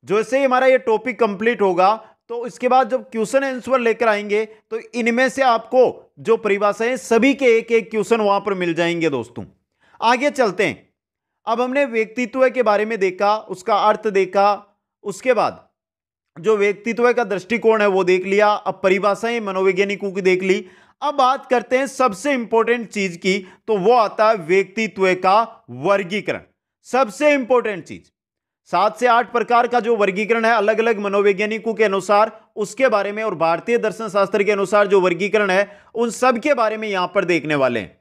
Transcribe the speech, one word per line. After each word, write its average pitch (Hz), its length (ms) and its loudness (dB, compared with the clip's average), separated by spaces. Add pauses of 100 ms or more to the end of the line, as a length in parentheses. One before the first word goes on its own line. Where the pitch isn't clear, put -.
जैसे 214 320 -2
ही 277 80 2
हमारा 254 220 2
ये 262 120 6
टॉपिक 220 400 -4
कंप्लीट 220 420 0
होगा 190 340 2 (340)
तो 233 180 -8
इसके 240 200 -6
बाद 254 220 2
जब 240 160 -2
क्वेश्चन 226 380 -2
आंसर 262 360 -2
लेकर 226 280 0
आएंगे 208 380 0
तो 214 340 -14 (160)
इनमें 233 340 0
से 254 140 -4
आपको 233 760 0
जो 214 180 0
परिभाषाएं 214 600 -2
सभी 240 360 2
के 247 240 4
एक 226 140 -4
एक 226 200 0
क्वेश्चन 220 300 0
वहां 202 180 2
पर 202 160 -4
मिल 175 180 -2
जाएंगे। 170 360 0
दोस्तों, 120 340 -6 (580)
आगे 247 300 2
चलते 214 340 0
हैं। - 220 -8 (600)
अब 226 140 -2
हमने 262 260 -2
व्यक्तित्व 233 600 -2
के 254 140 -2
बारे 208 220 2
में 226 140 -6
देखा, 196 380 0
उसका 208 420 -4
अर्थ 214 300 2
देखा, 196 540 0 (400)
उसके 247 300 -2
बाद 147 300 -2 (760)
जो 208 200 0
व्यक्तित्व 208 560 0
का 240 120 0
दृष्टिकोण 214 560 0
है 208 80 2
वो 190 160 0
देख 185 200 0
लिया, 202 220 2
अब 196 360 -2
परिभाषाएं 202 580 0
मनोवैज्ञानिकों 196 680 -2
की 185 120 -6
देख 185 200 2
ली। 196 220 0 (360)
अब 294 120 -4
बात 262 360 0
करते 254 280 0
हैं 269 100 -2
सबसे 262 460 -2
इंपॉर्टेंट 233 560 -2
चीज 190 280 -6
की, 190 300 -2 (200)
तो 214 100 0
वो 190 140 2
आता 226 380 2
है 233 60 2
व्यक्तित्व 190 800 -2
का 190 560 0
वर्गीकरण। 165 680 -4 (440)
सबसे 269 500 0
इंपॉर्टेंट 226 500 -2
चीज, - 280 -18 (540)
सात 208 320 0
से 247 100 0
आठ 233 240 2
प्रकार 240 360 2
का 240 120 0
जो 226 160 0
वर्गीकरण 208 500 0
है 226 60 2
अलग-अलग 220 480 0
मनोवैज्ञानिकों 208 720 -2
के 208 100 0
अनुसार, 208 580 0 (140)
उसके 254 320 -2
बारे 202 240 0
में 214 120 -8
और 208 120 -4
भारतीय 165 420 0
दर्शन 214 320 -4
शास्त्र 196 340 0
के 196 80 2
अनुसार 208 360 2
जो 190 140 4
वर्गीकरण 190 480 0
है, 196 280 0 (180)
उन 233 140 -2
सब 247 280 0
के 285 160 0
बारे 220 240 0
में 220 100 -8
यहां 185 200 -2
पर 190 180 -2
देखने 156 300 0
वाले 123 240 0
हैं। 85 220 -12